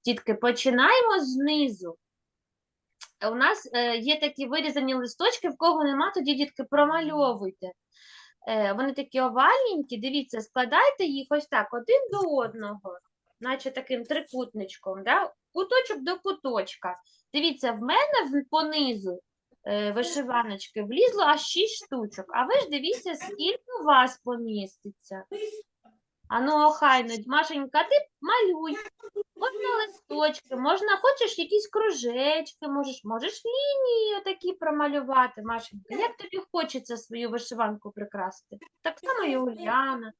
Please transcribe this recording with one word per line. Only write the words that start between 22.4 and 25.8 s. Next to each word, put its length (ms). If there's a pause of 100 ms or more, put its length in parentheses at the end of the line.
ви 80
ж 160
дивіться, 460
скільки 560 (100)
у 20
вас 340
поміститься. 1040 (1080)